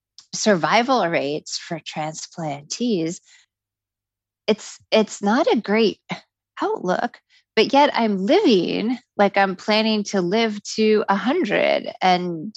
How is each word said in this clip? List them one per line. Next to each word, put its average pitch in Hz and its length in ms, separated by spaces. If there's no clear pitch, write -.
survival 208 760
rates 147 500
for 160 220
transplantees, 160 1400
it's, - 320
it's 208 320
not 240 260
a 311 120
great 214 400
outlook, 294 580
but 220 180
yet 277 200
I'm 208 320
living 220 760
like 202 200
I'm 196 200
planning 214 480
to 196 160
live 208 420
to 214 340
a 196 80
hundred 202 840
and 180 560